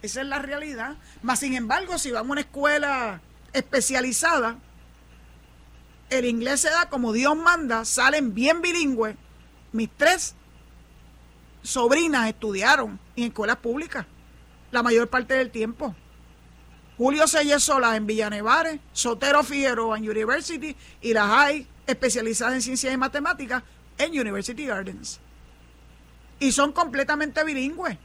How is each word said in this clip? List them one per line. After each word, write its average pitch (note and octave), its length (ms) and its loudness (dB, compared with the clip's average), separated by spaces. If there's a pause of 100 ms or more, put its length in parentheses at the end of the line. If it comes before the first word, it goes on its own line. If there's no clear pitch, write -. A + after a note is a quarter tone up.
Esa A3 180 -8
es C4+ 80 -6
la C#4 120 -6
realidad. C#4 580 -8 (240)
Mas, A#3+ 180 0
sin C4+ 140 -2
embargo, D4+ 440 -2
si C#4 140 -4
van A3+ 160 -4
a - 20 -8
una C#4+ 120 -2
escuela C#4 800 -2 (320)
especializada, C4 1040 0 (1500)
el B3+ 160 0
inglés B3 340 -2
se D4+ 120 2
da E4+ 180 2
como A#3+ 240 -2
Dios C#4 240 2
manda, D#4+ 480 2
salen C4 480 2
bien C#4+ 280 2
bilingües. C#4 540 0 (560)
Mis - 240 -4
tres - 400 2 (1300)
sobrinas C4 680 2
estudiaron A3 720 0 (160)
en A#3+ 120 -2
escuelas G#3+ 280 -2
públicas B3+ 500 -6 (680)
la A#3+ 120 0
mayor A#3 240 4
parte B3+ 280 0
del C4 160 0
tiempo. A3+ 440 -6 (1000)
Julio C#4+ 320 4
Selles D4 360 4
Solá B3 320 2
en G#3+ 100 -2
Villanevares, A3 720 0 (140)
Sotero C#4 500 2
Figueroa B3 540 0
en G#3+ 100 -6
University B3+ 680 -4 (240)
y A#3 120 0
la G#3+ 140 4
High, C#4+ 400 4 (200)
especializada A#3 680 0
en B3+ 80 -2
ciencias C4 320 -2
y C4+ 40 -2
matemáticas, C4+ 680 -2 (340)
en D4+ 140 -2
University A#3+ 560 -4
Gardens. G3 520 -8 (1200)
Y C#4 120 2
son C#4+ 200 2
completamente D4+ 720 -2
bilingües. D4+ 600 -4